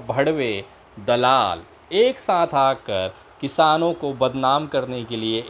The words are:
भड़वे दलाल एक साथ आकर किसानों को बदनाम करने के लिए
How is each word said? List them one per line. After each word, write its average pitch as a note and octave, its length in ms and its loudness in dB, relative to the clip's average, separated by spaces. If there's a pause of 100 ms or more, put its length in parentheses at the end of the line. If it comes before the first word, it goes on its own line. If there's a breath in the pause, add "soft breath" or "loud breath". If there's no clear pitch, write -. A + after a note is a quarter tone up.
भड़वे B2 560 0 (340 loud breath)
दलाल A#2+ 640 2 (320)
एक B3 260 2
साथ E3+ 360 0
आकर A#2+ 580 0 (280 loud breath)
किसानों D#3+ 520 2
को C#3+ 220 -6
बदनाम C3 520 0
करने B2+ 360 -4
के A2+ 120 -8
लिए A2+ 340 -2